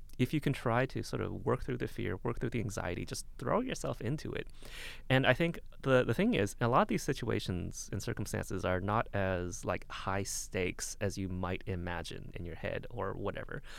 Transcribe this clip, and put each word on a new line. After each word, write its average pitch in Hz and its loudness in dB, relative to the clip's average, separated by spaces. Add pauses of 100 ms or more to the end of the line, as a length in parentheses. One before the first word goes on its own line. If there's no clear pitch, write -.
(180)
if 123 2
you 151 2
can 143 2
try 123 4
to 113 -2
sort - -2
of 95 -4
work 123 2
through 123 -2
the - -2
fear, 95 -2
work 120 0
through 123 0
the 120 0
anxiety, 92 -2
just - -6 (100)
throw 160 2
yourself - -2
into - -2
it. - -4 (640)
And 131 8
I 123 10
think 170 2 (240)
the, 131 6
the 120 4
thing 214 4
is, 101 2
a 120 4
lot 139 6
of 220 2
these 214 2
situations 104 0
and 98 -2
circumstances 101 -2
are 90 4
not 104 2
as, 92 0
like, 92 -2
high 98 -2
stakes - -2
as 101 0
you 95 -2
might 92 -2
imagine 87 -4
in 87 -6
your 80 -6
head 90 -4
or 101 -4
whatever. - -4 (180)